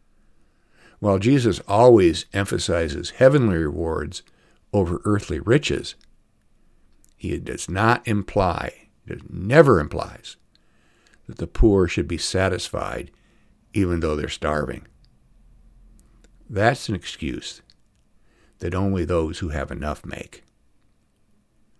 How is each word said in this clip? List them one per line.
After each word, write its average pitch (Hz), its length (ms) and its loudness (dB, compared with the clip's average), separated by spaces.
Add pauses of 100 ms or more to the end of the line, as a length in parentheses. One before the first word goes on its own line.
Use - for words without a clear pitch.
(1000)
While 98 200 2
Jesus 117 480 2
always 104 680 6
emphasizes 85 760 -2
heavenly 127 460 4
rewards 80 680 -4 (500)
over 90 320 0
earthly 98 340 -2
riches, 110 540 -2 (1200)
he 87 220 -8
does - 320 -10
not 107 380 0
imply, 98 840 -4 (160)
it - 260 -14
never 113 480 4
implies, - 560 -8 (920)
that - 100 -16
the 87 100 -8
poor 98 400 6
should 82 200 -2
be 82 100 -4
satisfied 92 920 -4 (600)
even 90 260 0
though 78 160 -2
they're 76 120 -6
starving. 73 600 -4 (1600)
That's 113 400 0
an 107 60 -2
excuse - 640 -10 (960)
that 90 160 -8
only 95 320 -2
those 82 340 -2
who 87 100 -6
have 71 220 -6
enough - 320 -8
make. - 400 -16 (1400)